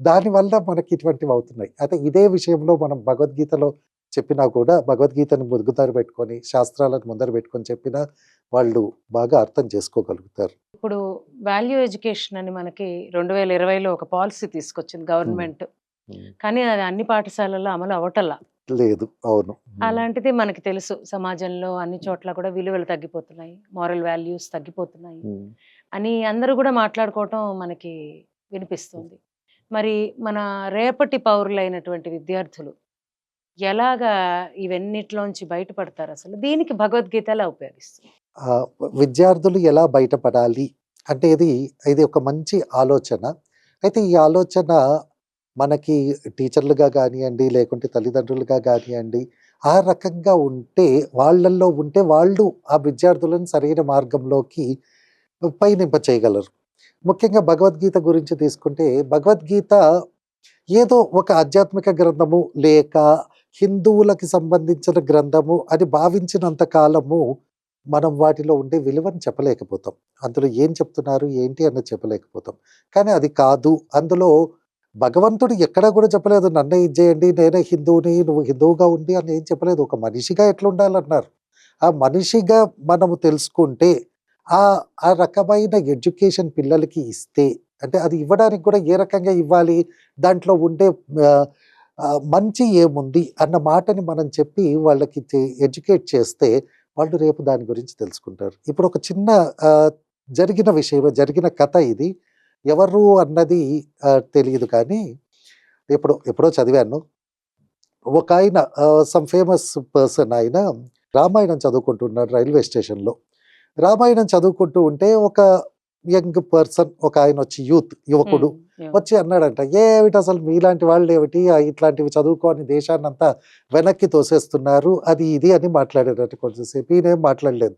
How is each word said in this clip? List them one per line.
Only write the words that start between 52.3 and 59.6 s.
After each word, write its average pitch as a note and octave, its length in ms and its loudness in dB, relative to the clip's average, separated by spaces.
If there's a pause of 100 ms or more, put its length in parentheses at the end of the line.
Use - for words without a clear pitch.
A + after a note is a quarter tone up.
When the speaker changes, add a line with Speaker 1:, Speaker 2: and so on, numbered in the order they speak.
Speaker 1:
ఆ D3+ 60 4
విద్యార్థులను E3+ 680 0
సరైన D#3 360 -2
మార్గంలోకి C3+ 960 -4 (680)
పయనింప F3+ 500 0 (140)
చేయగలరు. A2 420 0 (540)
ముఖ్యంగా F#3+ 340 0
భగవద్గీత F3 580 2
గురించి E3 380 0
తీసుకుంటే, C#3+ 680 -2
భగవద్గీత F3 1000 2 (680)